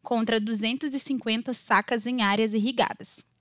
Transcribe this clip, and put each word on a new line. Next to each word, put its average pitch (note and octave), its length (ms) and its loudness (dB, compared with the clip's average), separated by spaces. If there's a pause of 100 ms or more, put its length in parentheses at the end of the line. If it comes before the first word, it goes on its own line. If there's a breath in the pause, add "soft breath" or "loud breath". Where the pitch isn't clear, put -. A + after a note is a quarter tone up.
contra A3+ 380 0
duzentos A3+ 540 -2
e C#4 40 0
cinquenta A#3+ 540 -2
sacas G#3+ 540 2
em B3 160 -2
áreas G#3 320 2
irrigadas. - 720 0 (140)